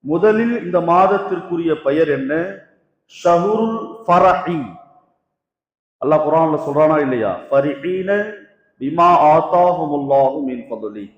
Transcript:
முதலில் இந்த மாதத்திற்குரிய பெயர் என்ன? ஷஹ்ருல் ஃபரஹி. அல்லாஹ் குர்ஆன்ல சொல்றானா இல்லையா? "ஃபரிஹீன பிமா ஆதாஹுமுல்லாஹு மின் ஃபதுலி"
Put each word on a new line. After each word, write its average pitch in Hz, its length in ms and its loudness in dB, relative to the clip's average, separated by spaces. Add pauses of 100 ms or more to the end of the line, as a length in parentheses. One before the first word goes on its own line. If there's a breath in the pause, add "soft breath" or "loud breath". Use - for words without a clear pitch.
(100)
முதலில் 214 440 0 (100)
இந்த 175 160 -2
மாதத்திற்குரிய 175 920 0 (140)
பெயர் 151 300 2
என்ன? 135 160 -6 (840)
ஷஹ்ருல் 208 580 0 (340)
ஃபரஹி. 175 520 2 (1400)
அல்லாஹ் 151 240 0
குர்ஆன்ல 156 400 0
சொல்றானா 156 380 2
இல்லையா? 117 280 -2 (180)
"ஃபரிஹீன 151 600 -2 (720)
பிமா 165 300 2 (220)
ஆதாஹுமுல்லாஹு 147 1040 2 (100)
மின் 120 200 -8
ஃபதுலி" 107 380 -10 (120)